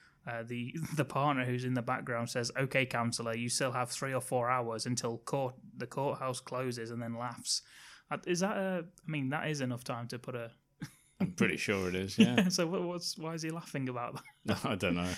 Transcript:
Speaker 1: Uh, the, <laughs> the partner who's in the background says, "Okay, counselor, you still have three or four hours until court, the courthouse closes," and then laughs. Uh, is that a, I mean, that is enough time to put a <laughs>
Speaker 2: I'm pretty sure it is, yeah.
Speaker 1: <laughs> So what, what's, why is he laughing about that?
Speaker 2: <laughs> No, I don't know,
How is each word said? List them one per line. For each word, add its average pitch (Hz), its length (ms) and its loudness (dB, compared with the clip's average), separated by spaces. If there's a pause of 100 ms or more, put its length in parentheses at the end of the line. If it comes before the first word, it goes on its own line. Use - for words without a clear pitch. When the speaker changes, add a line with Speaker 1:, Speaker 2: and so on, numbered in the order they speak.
(260)
Speaker 1:
Uh, 117 180 -6
the, 120 300 -6 (120)
<laughs> - 100 -6
the 147 80 4
partner 135 400 2
who's 123 220 0
in 127 80 0
the 123 80 2
background 120 480 -2
says, 120 280 0
"Okay, 135 280 4
counselor, 117 500 0
you 120 140 -2
still 127 240 2
have 123 160 0
three 135 240 -2
or 127 80 0
four 123 280 2
hours 117 360 0
until 120 340 0
court, 127 360 -2 (220)
the 123 100 -6
courthouse 135 520 -2
closes," 123 520 -4
and 117 100 -4
then 117 160 -4
laughs. 117 440 -2 (480)
Uh, 185 160 -2
is 175 140 2
that 202 160 2
a, 190 300 0 (220)
I 156 40 -2
mean, 139 180 0
that 151 200 0
is 147 120 0
enough 123 220 -2
time 120 240 -4
to 123 120 -6
put 123 160 -10
a 117 160 -8 (300)
<laughs> - 380 -12
Speaker 2:
I'm 185 140 2
pretty 90 240 4
sure 98 320 2
it 90 60 0
is, 95 220 -2
yeah. 185 320 8
Speaker 1:
<laughs> - 0 -
So 175 180 2
what, 175 160 0
what's, 175 340 -4
why 160 160 -6
is 160 80 -6
he 160 80 -4
laughing 151 400 -4
about 123 260 -4
that? - 80 -10 (100)
Speaker 2:
<laughs> - 300 -2
No, 139 80 0
I 107 40 2
don't 90 200 2
know, 87 220 0